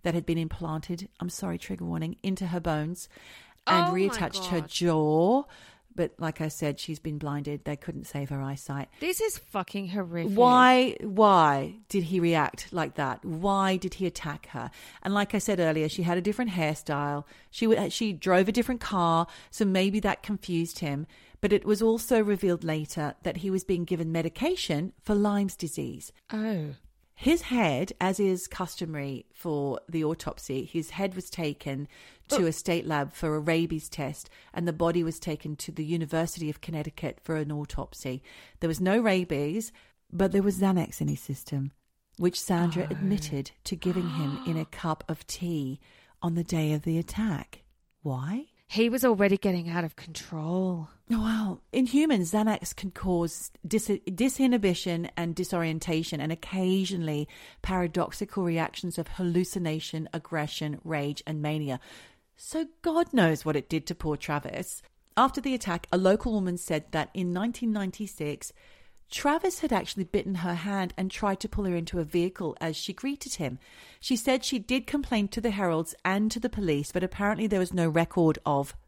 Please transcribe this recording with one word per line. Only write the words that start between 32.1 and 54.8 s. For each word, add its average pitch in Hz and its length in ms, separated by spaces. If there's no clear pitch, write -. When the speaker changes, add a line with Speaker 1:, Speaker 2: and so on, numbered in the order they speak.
Speaker 1:
to 277 140
Speaker 2:
Oh. 175 60
Speaker 1:
a 160 40
state 170 340
lab 147 280
for 156 220
a 156 40
rabies 165 480
test, - 420
and 170 140
the 165 60
body 170 280
was 160 160
taken 151 400
to - 140
the 156 140
University 165 640
of 151 100
Connecticut 156 640
for 160 140
an 151 160
autopsy. 135 680
There 170 80
was 160 140
no 190 180
rabies, 180 720
but 185 220
there 196 100
was 196 160
Xanax 185 400
in 147 80
his 143 140
system, 139 500
which 180 240
Sandra 170 480
Speaker 2:
Oh. - 20
Speaker 1:
admitted 185 600
to 185 120
giving 175 320
him 147 360
in 165 120
a 156 80
Speaker 2:
<gasps> - 180
Speaker 1:
cup 160 240
of - 180
tea 147 540
on 170 140
the 170 80
day 156 300
of 151 80
the 165 160
attack. - 640
Why? 156 460
Speaker 2:
He 226 220
was 247 160
already 202 320
getting 175 320
out 170 140
of 156 120
control. 170 920
Speaker 1:
Oh, 226 100
well, 214 400
in 262 140
humans, 240 460
Xanax 214 440
can 196 140
cause 175 640
dis-, 214 420
disinhibition 196 1080